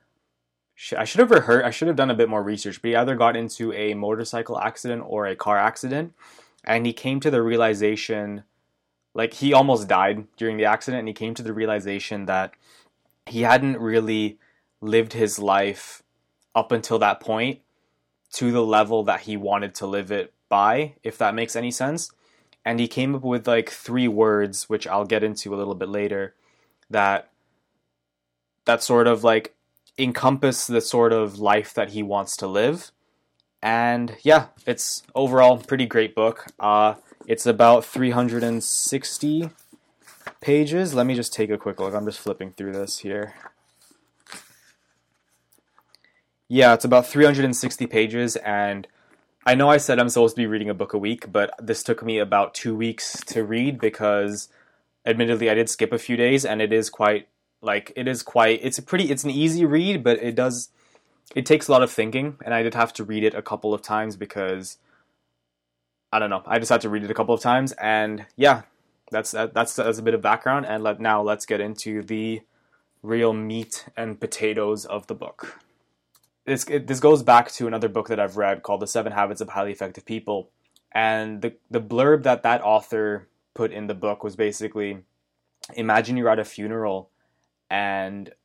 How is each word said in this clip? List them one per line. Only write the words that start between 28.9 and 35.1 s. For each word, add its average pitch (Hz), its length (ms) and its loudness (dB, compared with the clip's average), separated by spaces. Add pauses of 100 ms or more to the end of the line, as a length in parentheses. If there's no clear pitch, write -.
of, 113 160 2
like, 113 320 2 (420)
encompass 131 720 0
the 117 140 2
sort 117 320 2
of 104 260 -2
life 104 340 0
that 107 180 -4
he 104 120 -6
wants 101 340 -4
to 98 100 -6
live. 117 440 -2 (720)
And 117 640 -2
yeah, 156 240 6 (180)
it's - 380 -6 (120)